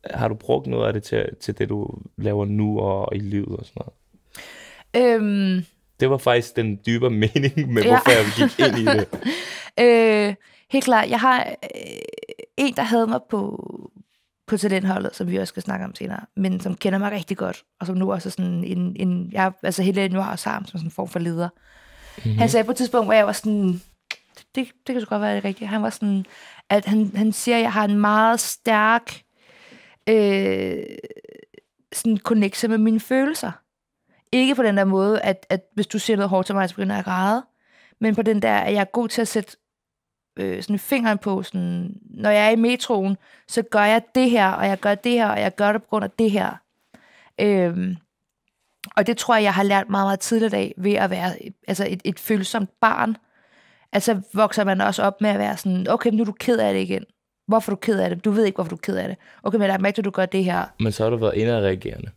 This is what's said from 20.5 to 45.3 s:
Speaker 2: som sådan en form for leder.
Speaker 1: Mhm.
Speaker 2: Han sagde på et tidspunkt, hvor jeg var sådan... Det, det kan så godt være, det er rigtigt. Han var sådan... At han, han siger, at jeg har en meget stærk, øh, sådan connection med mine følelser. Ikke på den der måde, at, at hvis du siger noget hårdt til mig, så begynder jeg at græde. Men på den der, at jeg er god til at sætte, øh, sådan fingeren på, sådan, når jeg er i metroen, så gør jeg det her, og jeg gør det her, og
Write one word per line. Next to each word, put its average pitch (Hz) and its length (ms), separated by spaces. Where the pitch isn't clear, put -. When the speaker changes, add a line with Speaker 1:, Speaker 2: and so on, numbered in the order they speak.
Speaker 2:
som 185 120
sådan 160 80
en 160 40
form 185 180
for 175 100
leder. 170 300
Speaker 1:
Mhm. 110 140
Speaker 2:
Han 226 100
sagde 226 160
på 220 60
et 247 60
tidspunkt, 240 300
hvor 214 60
jeg 214 140
var 208 60
sådan... 196 480
Det, 262 140
det 262 80
kan 247 60
så 214 60
godt 208 160
være, 208 80
det 202 80
er 196 60
rigtigt. 196 260
Han 214 120
var 226 80
sådan... 196 340
At 202 160
han, 208 320
han 214 160
siger, 240 240
at 233 60
jeg 226 100
har 208 120
en 208 140
meget 214 420
stærk, 226 720
øh, 196 760
sådan 220 260
connection 214 520
med 220 80
mine 220 220
følelser. 262 520
Ikke 262 220
på 247 80
den 208 140
der 196 80
måde, 190 360
at, 190 280
at 180 120
hvis 202 120
du 214 120
siger 214 180
noget 196 140
hårdt 185 160
til 196 80
mig, 190 140
så 180 60
begynder 196 200
jeg 202 40
at 185 60
græde. 190 380
Men 220 140
på 220 80
den 208 200
der, - 140
at 202 180
jeg 202 60
er 196 40
god 233 240
til - 120
at 220 80
sætte, - 280
øh, 190 260
sådan 208 160
fingeren 226 400
på, 190 240
sådan, 175 520
når 208 200
jeg 208 160
er 220 40
i 233 60
metroen, 226 600
så 233 140
gør 208 220
jeg 226 180
det 254 160
her, 208 180
og 196 180
jeg 196 140
gør 202 140
det 240 180
her, 233 160
og 202 120